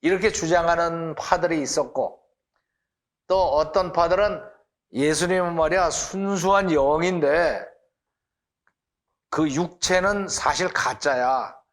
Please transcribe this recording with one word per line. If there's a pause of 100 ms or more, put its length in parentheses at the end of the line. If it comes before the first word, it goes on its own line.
이렇게
주장하는
파들이
있었고 (1080)
또
어떤
파들은 (500)
예수님은
말이야
순수한
영인데 (1700)
그
육체는
사실
가짜야. (160)